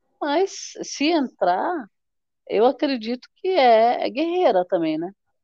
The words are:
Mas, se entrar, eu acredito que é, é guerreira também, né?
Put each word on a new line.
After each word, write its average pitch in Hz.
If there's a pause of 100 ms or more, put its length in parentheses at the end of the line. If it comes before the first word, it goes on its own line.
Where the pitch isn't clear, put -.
(200)
Mas, 339 (100)
se -
entrar, 285 (600)
eu 214
acredito 247
que -
é, 240
é 202
guerreira 294
também, 160
né? 170 (320)